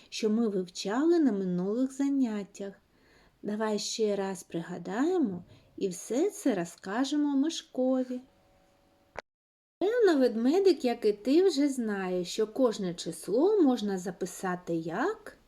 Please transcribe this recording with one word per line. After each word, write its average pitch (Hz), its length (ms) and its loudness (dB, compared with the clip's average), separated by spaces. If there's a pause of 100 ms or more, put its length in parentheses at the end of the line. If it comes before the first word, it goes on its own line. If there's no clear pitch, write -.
що - 200 -2
ми 226 180 2
вивчали 208 720 0
на 269 120 4
минулих 196 600 -2
заняттях. 220 800 -2 (680)
Давай 214 380 -2
ще 208 360 -2
раз 196 280 -4
пригадаємо 185 1000 -2 (340)
і 196 100 -2
все 254 420 -2
це 254 260 0
розкажемо 269 840 -2
Мишкові. 262 840 -2 (1600)
Певно, 392 400 4
ведмедик, 254 680 4
як 233 200 -2
і 208 80 4
ти, 285 300 4
вже 294 240 4
знає, 196 580 -2
що 214 220 -2
кожне 208 460 0
число 254 680 0
можна 208 360 2
записати 180 800 -6
як? 185 640 -6 (100)